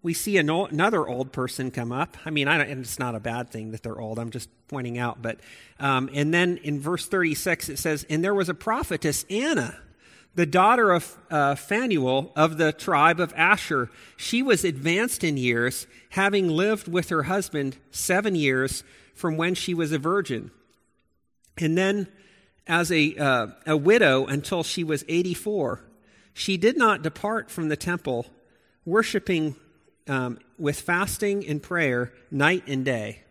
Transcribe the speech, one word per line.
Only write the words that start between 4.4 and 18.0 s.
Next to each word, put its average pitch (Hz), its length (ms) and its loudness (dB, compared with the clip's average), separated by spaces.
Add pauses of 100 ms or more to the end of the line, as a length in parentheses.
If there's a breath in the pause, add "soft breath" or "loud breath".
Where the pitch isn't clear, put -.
pointing 123 300 -8
out. 120 240 -4
But, 113 180 -6 (400 loud breath)
um, 135 340 0
and 147 200 0
then 175 240 2
in 147 240 -4
verse 160 260 -4
thirty-six, 175 640 -2
it 139 100 -8
says, 151 300 -2
"And 156 120 0
there 196 140 0
was 185 140 0
a 175 40 -2
prophetess, 180 760 -2
Anna, 214 500 -2 (560 soft breath)
the 175 100 4
daughter 202 460 4
of, - 260 0 (140)
uh, 143 240 2
Phanuel 151 800 0
of 156 240 2
the 156 120 4
tribe 160 480 4
of 170 160 -2
Asher. 160 540 2 (280 loud breath)
She 240 260 -2
was 240 200 4
advanced 170 600 -2
in 156 120 0
years, 123 520 0 (220 loud breath)
having 196 380 2
lived 196 400 0
with 170 220 -2
her 160 140 2
husband 151 540 -2 (120)
seven 196 460 0